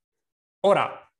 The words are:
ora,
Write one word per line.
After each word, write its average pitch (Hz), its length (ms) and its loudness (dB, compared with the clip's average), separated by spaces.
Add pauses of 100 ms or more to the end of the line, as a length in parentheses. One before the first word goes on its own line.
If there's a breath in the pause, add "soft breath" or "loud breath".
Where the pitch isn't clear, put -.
(600)
ora, 180 580 -2